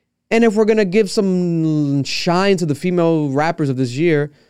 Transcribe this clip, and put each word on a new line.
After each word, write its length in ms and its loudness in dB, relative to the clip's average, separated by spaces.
And 140 2
if 120 2
we're 100 2
gonna 180 2
give 260 0
some 920 0
shine 540 0
to 80 -2
the 100 -2
female 540 0
rappers 400 -2
of 80 -2
this 160 -2
year, 380 0